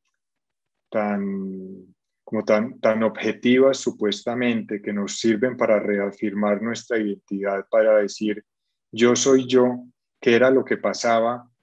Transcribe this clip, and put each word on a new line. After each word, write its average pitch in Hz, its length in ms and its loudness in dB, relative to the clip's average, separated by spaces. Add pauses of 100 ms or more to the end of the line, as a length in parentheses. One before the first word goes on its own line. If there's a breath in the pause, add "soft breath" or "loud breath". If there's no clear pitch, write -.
(880)
tan, 98 1040 -6 (300)
como 107 220 -6
tan, 110 340 0
tan 110 240 0
objetivas 123 720 2
supuestamente, 110 1040 -4
que 104 120 -8
nos 101 260 -6
sirven 117 380 0
para 110 220 2
reafirmar 101 800 -2
nuestra 113 380 -4
identidad, 98 680 -6
para 110 280 4
decir, 104 480 -2 (460)
"Yo 120 240 4
soy 131 320 4
yo", 123 380 2 (360)
qué 117 140 4
era 123 160 6
lo 131 120 4
que 107 140 -4
pasaba 117 720 -2 (140)